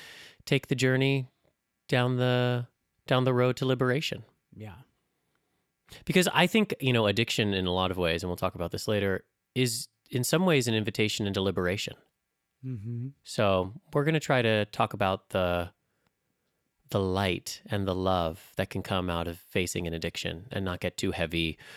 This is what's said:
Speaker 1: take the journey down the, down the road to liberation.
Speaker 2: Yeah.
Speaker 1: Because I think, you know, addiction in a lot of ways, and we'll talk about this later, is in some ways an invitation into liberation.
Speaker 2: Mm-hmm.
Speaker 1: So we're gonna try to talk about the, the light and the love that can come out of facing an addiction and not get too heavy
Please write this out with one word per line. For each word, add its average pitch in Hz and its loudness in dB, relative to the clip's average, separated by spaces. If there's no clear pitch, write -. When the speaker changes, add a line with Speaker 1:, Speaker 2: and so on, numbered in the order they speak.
Speaker 1:
take - 0
the 143 0
journey 131 2
down 127 2
the, 123 2
down 131 2
the 127 4
road 123 4
to - -4
liberation. 127 0
Speaker 2:
Yeah. 107 -16
Speaker 1:
Because 180 4
I 170 4
think, 214 2
you 131 2
know, 113 4
addiction 104 2
in 95 0
a 90 2
lot 92 2
of 90 -4
ways, 87 0
and 90 -4
we'll 87 -4
talk 92 -2
about 87 -4
this - -6
later, 101 0
is 123 -2
in 123 -2
some 165 0
ways 139 2
an 117 0
invitation 107 0
into 98 0
liberation. 95 -2
Speaker 2:
Mm-hmm. 120 -8
Speaker 1:
So 98 2
we're 147 2
gonna 160 2
try 135 2
to 110 2
talk - -2
about 95 -2
the, 87 0
the 104 0
light 95 0
and 101 -2
the 92 0
love 92 -2
that 98 -4
can 98 -6
come 92 -2
out 85 -2
of 85 -8
facing 90 -4
an 82 -4
addiction 85 -8
and 98 -4
not 90 -4
get - -6
too 95 -2
heavy 82 -2